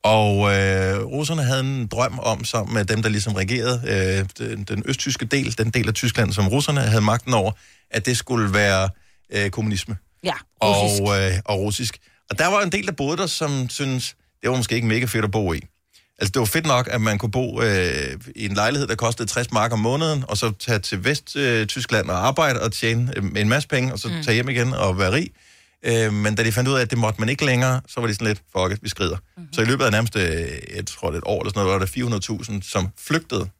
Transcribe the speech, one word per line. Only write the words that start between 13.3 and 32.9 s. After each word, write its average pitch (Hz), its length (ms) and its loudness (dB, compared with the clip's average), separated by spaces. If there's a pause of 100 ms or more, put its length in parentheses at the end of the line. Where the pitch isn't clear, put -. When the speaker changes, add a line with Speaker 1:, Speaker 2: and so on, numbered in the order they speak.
Speaker 1:
syntes, 131 480 -4 (260)
det 117 80 0
var 127 60 2
måske 117 180 0
ikke 117 120 0
mega 113 180 2
fedt 110 200 0
at 101 60 0
bo 98 220 0
i. 73 80 -4 (580)
Altså, 95 140 0
det 135 80 2
var 113 60 2
fedt 165 200 0
nok, 123 260 2
at 123 80 0
man 107 180 2
kunne 110 120 -2
bo, 120 320 -2
øh, 82 560 0 (180)
i - 100 -8
en 98 80 -2
lejlighed, 127 340 0
der 117 60 0
kostede 113 340 -2
tres - 240 -4
mark 117 200 2
om 113 60 0
måneden, 143 500 0
og 104 80 -2
så 110 240 0
tage 113 180 0
til 95 260 -4
Vest, 143 320 -2
øh, 117 300 2
Tyskland 117 440 -2
og 92 160 0
arbejde 139 360 2
og 107 100 -2
tjene, 120 440 0
øh, 104 80 -4 (120)
en 104 120 2
masse 139 200 0
penge, 127 240 0
og 101 60 -6
så - 100 -8
Speaker 3:
Mm. 165 140 -4
Speaker 1:
tage 120 120 0
hjem 127 140 0
igen 120 240 0
og 92 260 0
være 95 140 2
rig. 160 180 0 (540)
Øh, 113 280 2
men 104 220 0
da 113 100 2
de 113 80 2
fandt 123 160 2
ud 139 60 2
af, 131 80 2
at 113 80 -2
det 117 80 0
måtte 110 220 0
man 113 80 0
ikke 143 180 -2
længere, 127 420 2
så - 120 -6
var 120 60 0
de 107 80 0
sådan 110 140 -4
lidt, 107 140 -2 (140)
"Fuck 92 160 0
it, 107 100 -4
vi 110 60 -8
skrider." 95 280 -2
Mm-hmm. 160 360 -16
Så - 100 -2
i - 20 4
løbet 127 200 2
af 110 80 4
nærmest, 110 240 0
øh, 82 320 0 (280)
jeg 95 100 -8
tror, - 240 -6
det 73 40 -6
er 85 40 -4
et - 80 -8
år 107 160 -2
eller 104 80 -4
sådan 101 100 -4
noget, 95 120 2
var 98 60 2
der 95 80 0
fire 123 180 -4
hundrede 110 180 -2
tusind, 104 400 -6
som 95 260 -2 (180)